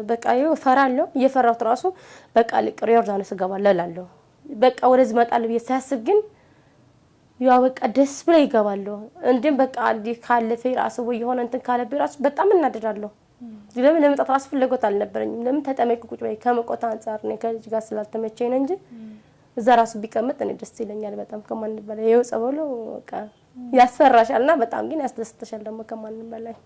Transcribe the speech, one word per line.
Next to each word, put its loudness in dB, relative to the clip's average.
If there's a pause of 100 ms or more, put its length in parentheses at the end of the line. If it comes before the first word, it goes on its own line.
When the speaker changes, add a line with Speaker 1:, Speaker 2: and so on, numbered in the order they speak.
Speaker 1:
በቃ -4
ይኸው 2
እፈራለሁ። 2
እየፈራሁት 2
ራሱ 0 (500)
በቃ 4 (100)
ልቅር -2
ዮርዳኖስ 2
እገባለሁ 0
እላለሁ። -2 (380)
በቃ 2
ወደዚህ 4
እመጣለሁ 0
ብዬ -2
ሳያስብ -4
ግን 2 (1200)
ያው 6
በቃ 0 (100)
ደስ 2
ብሎ 4
ይገባለሁ። 0 (300)
እንዲም 2
በቃ 0 (120)
እንዲህ -2
ካለፈ 0 (120)
ራሱ -2
ወይ -4
የሆነ -4
እንትን -6
ካለብኝ -4
ራሱ -2
በጣም 0
እናደዳለሁ። 0 (300)
Speaker 2:
ም። -18 (240)
Speaker 1:
ለምን 4
ለመምጣት 2
ራሱ 0
ፍላጎት 0
አልነበረኝም። -4
ለምን -2
ተጠመቅኩ -2
ቁጭ -14
በይ -6
ከመቆጣ -2
አንጻር -8
እኔ -6
ከልጅ -8
ጋር -4
ስላልተመቸኝ -6
ነው 0
እንጂ -2 (220)
Speaker 2:
ም። -18 (500)
Speaker 1:
እዛ 0
ራሱ 4
ቢቀመጥ -4
እኔ -4
ደስ -16
ይለኛል -10
በጣም -12
ከማን -8
በላይ። -10
ይኸው 6
ጸበሉ -4 (300)
በቃ -14 (440)
Speaker 2:
ም። -14
Speaker 1:
ያስፈራሻል 6
እና 4
በጣም -2
ግን -4
ያስደስተሻል -10
ደግሞ -12
ከማንም -14
በላይ። -14